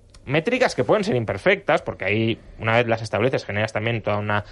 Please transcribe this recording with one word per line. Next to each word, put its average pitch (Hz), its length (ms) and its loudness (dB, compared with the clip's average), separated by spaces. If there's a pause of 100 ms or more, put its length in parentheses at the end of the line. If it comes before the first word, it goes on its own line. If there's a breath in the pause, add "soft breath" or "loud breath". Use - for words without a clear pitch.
(240)
Métricas 165 500 0
que 127 80 0
pueden 190 220 2
ser 180 100 0
imperfectas, 123 680 0
porque 95 220 -8
ahí, 110 360 0 (180)
una 113 160 0
vez 117 140 4
las 113 120 0
estableces, 113 440 0
generas 104 280 -2
también 110 300 -2
toda 104 160 0
una 104 340 0